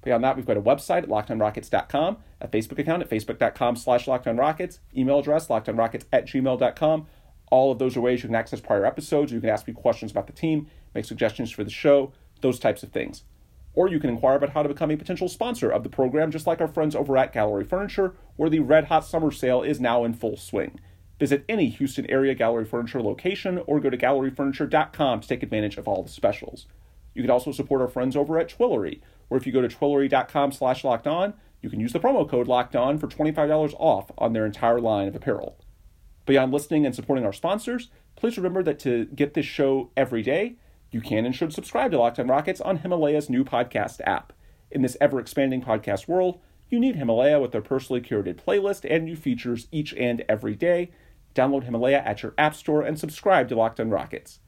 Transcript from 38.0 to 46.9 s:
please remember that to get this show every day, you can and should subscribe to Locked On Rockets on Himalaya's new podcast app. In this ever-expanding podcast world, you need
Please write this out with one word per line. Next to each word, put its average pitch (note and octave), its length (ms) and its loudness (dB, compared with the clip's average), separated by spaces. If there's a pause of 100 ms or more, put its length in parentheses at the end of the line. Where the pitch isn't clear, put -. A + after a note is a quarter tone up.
please A3+ 220 -2
remember F#3 260 -2
that D3+ 160 -2
to A#2+ 260 0
get C#3+ 280 -2
this D3 120 0
show C3+ 500 0
every B2+ 280 0
day, F3+ 320 -2 (340)
you A2+ 120 -6
can A2 240 -2
and B2+ 100 -4
should D#3 180 -4
subscribe - 380 -2
to D3 80 2
Locked A#2 200 2
On B2 80 -2
Rockets D3+ 340 0
on F#3+ 160 -2
Himalaya's D3+ 520 0
new B2+ 140 2
podcast B2 600 -2
app. - 280 -2 (380)
In C#3 100 0
this B2+ 180 0
ever-expanding C3 600 0
podcast G#2+ 460 -2
world, F3+ 320 0 (300)
you A#3+ 100 0
need B3 160 2